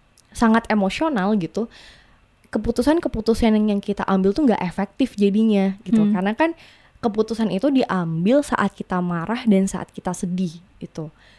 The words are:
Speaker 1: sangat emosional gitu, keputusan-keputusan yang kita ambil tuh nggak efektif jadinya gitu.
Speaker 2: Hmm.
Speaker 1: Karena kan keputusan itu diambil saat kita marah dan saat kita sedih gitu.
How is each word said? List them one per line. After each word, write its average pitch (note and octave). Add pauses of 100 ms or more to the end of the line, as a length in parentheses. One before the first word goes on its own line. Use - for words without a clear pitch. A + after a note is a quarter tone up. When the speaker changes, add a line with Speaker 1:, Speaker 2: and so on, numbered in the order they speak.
(320)
Speaker 1:
sangat A3+
emosional G#3
gitu, G#3 (760)
keputusan-keputusan A#3
yang G#3+
kita G3+
ambil G3
tuh D4+
nggak A3+
efektif G3
jadinya G3+
gitu. A3
Speaker 2:
Hmm. G#3
Speaker 1:
Karena G3
kan D#4+ (460)
keputusan A3
itu G3
diambil F#3
saat -
kita -
marah F3
dan G3
saat -
kita -
sedih F3+ (260)
gitu. - (280)